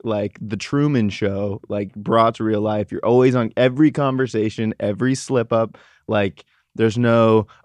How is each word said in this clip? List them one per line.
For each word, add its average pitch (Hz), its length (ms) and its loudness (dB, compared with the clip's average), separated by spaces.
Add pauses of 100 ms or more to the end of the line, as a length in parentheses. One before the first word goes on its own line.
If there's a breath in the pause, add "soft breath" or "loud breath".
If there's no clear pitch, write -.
like 104 360 -4
The 110 160 -8
Truman 143 540 0
Show, 98 580 -4
like, 101 280 -6
brought 113 400 2
to 113 80 -8
real 107 180 0
life. 107 300 -2
You're - 120 -6
always 123 320 4
on 117 220 -2
every 131 320 2
conversation, 117 920 -2
every 104 360 -2
slip 123 360 -4
up. 113 280 -2 (280 soft breath)
Like, 101 380 -2 (300)
there's 113 240 0
no, 113 480 4 (160 soft breath)